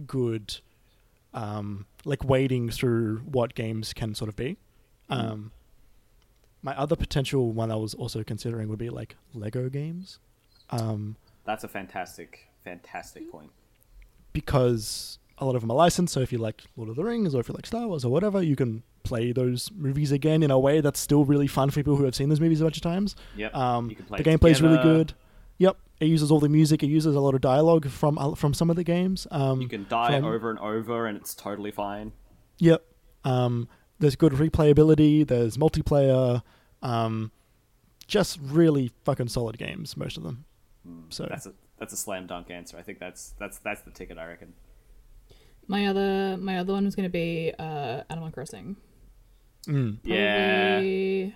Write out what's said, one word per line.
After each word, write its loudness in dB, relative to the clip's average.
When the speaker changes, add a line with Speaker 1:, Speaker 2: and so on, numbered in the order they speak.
Speaker 1:
good, -4
um, -8
like, -4
wading 2
through 0
what -2
games -6
can -6
sort -8
of -10
be. -6
Speaker 2:
Mm. -6
Speaker 1:
Um, -12
my -8
other 0
potential 0
one -2
I -2
was -4
also -8
considering -6
would -6
be, -8
like, -12
Lego -6
games. -10
Um, -6
Speaker 2:
That's -6
a -10
fantastic, -12
fantastic -16
point. -20
Speaker 1:
Because -2
a -6
lot 0
of -2
them -4
are 0
licensed, 4
so -2
if -2
you -2
like -6
Lord -10
of -10
the -4
Rings -2
or 0
if -6
you -8
like -14
Star -6
Wars -4
or 0
whatever, 2
you 2
can -2
play -2
those -2
movies -2
again 4
in 4
a 6
way 6
that's 0
still 4
really 4
fun 0
for -2
people 2
who 4
have 2
seen 0
those 4
movies 4
a 2
bunch 0
of -8
times. -2
Speaker 2:
Yep. -6
Speaker 1:
Um, 0
Speaker 2:
You -12
can -18
play -4
Speaker 1:
the 2
Speaker 2:
it 6
Speaker 1:
gameplay's 8
really 8
Speaker 2:
together. 6
Speaker 1:
good. 0
Yep. 4
It 0
uses 4
all 6
the 4
music. 4
It 2
uses 2
a 2
lot 2
of 2
dialogue 4
from, 0
uh, -2
from 0
some 2
of 2
the -2
games. -2
Um, 0
Speaker 2:
You -6
can -10
die 2
Speaker 1:
from -2
Speaker 2:
over -2
and -8
over -4
and -6
it's -14
totally -8
fine. -8
Speaker 1:
Yep. 4
Um, 0
there's 2
good 4
replayability. 6
There's 0
multiplayer. 2
Um, -4
just -2
really 4
fucking -2
solid -4
games, -10
most -8
of -12
them. -12
Speaker 2:
Mm, -20
Speaker 1:
So -10
Speaker 2:
that's -14
a, -18
that's -12
a -14
slam -10
dunk -12
answer. -16
I -16
think -16
that's, -16
that's, -12
that's -10
the -20
ticket, -16
I -14
reckon. -20
Speaker 3:
My -2
other, 0
my -4
other -4
one 0
was -2
gonna -2
be, -4
uh, -8
Animal -10
Crossing. -14
Speaker 1:
Mm. -2
Speaker 2:
Yeah. 2
Speaker 3:
Probably -2